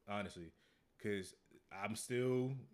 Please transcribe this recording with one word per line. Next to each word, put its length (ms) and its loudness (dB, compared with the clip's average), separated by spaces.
honestly, 440 -4
'cause 320 0
I'm 240 -2
still, 560 2